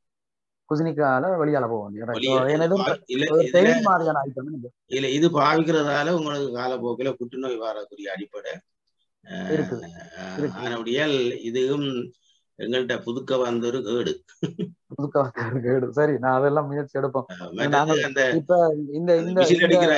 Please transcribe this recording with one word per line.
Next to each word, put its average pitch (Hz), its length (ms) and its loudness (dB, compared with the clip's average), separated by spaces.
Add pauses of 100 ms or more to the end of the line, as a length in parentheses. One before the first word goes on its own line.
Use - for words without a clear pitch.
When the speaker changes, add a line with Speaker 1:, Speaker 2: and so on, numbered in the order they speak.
(680)
Speaker 1:
குசினிக்கால 147 540 2 (140)
வெளியால 151 300 2
போக 113 140 -4
வேண்டிய, 104 220 -10
right. 117 120 -4
Speaker 2:
வெளிய-, 131 320 2
Speaker 1:
ஏன்னா 156 180 2
இது 185 120 2
Speaker 2:
பா-, 165 180 0 (100)
இல்ல, 131 240 -2
Speaker 1:
ஒரு 156 140 6
Speaker 2:
இதுல 131 100 0
Speaker 1:
பெயின் 226 280 6
மாதிரியான 165 400 2
ஐட்டம் 135 320 -8
இது. 123 160 -12 (180)
Speaker 2:
இல்ல, 131 220 -2
இது 147 200 4
பாவிக்கிறதால 151 840 2
உங்களுக்கு 147 400 -2
காலப்போக்கில 123 600 -4
புற்றுநோய் 123 440 -6
வரக்கூடிய 104 540 -8
அடிப்படை, 98 420 -10 (720)
ஆ, 92 100 -14 (120)
Speaker 1:
இருக்குது. 95 380 -2 (260)
Speaker 2:
ஆ, - 140 -16
Speaker 1:
இருக்குது. 143 320 -6
Speaker 2:
ஆனபடியால் 120 600 -2 (240)
இதுவும் 131 460 -2 (720)
எங்கள்கிட்ட 120 420 -2
புதுக்க 123 360 -4
வந்த 120 300 0
ஒரு 123 160 -2
கேடு. 117 280 -2 (720)
Speaker 1:
புதுக்க 139 340 -8
வந்த 127 260 -2
ஒரு 117 160 -4
கேடு. 123 320 0
சரி, 147 240 2
நான் 127 200 2
அதெல்லாம் 143 300 2
முயற்சி 143 320 -6
எடுப்போம். 135 300 -4
Speaker 2:
ஆ, 92 60 -14 (100)
மற்றது 104 240 -4
Speaker 1:
நாங்கள் 147 340 2
Speaker 2:
அந்த, 139 180 -2 (100)
Speaker 1:
இப்ப 165 260 2 (300)
இந்த, 160 240 -2
Speaker 2:
அந்த 170 100 8
Speaker 1:
இந்த, 180 180 0
Speaker 2:
விசில் 175 160 6
Speaker 1:
இந்த 170 120 4
Speaker 2:
அடிக்கிற, 170 300 6